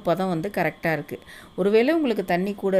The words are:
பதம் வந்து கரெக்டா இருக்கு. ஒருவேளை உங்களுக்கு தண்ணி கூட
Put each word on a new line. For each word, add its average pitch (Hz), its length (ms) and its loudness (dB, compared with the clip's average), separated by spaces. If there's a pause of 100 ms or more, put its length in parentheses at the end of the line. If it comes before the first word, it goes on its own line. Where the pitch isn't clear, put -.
பதம் 180 260 0
வந்து 190 240 -4
கரெக்டா 160 400 -2
இருக்கு. - 220 -10 (400)
ஒருவேளை 220 400 4
உங்களுக்கு 220 340 0
தண்ணி 190 200 0 (100)
கூட 190 160 0